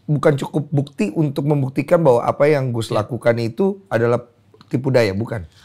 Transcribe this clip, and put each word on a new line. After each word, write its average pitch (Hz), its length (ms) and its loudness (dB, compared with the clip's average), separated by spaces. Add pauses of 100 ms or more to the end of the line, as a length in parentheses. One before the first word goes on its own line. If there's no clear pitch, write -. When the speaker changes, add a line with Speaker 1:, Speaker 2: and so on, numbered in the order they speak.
Speaker 1:
bukan 147 300 2
cukup 139 320 -4
bukti 147 440 -2
untuk 151 360 -2
membuktikan 147 540 0
bahwa 123 200 4
apa 135 240 0
yang 139 260 2
Gus 113 180 -4
Speaker 2:
Iya. 110 120 0
Speaker 1:
lakukan 117 380 0
itu 117 260 -2 (220)
adalah 120 380 0 (420)
tipu 131 220 -2
daya, 117 240 2
bukan? 95 320 -6 (200)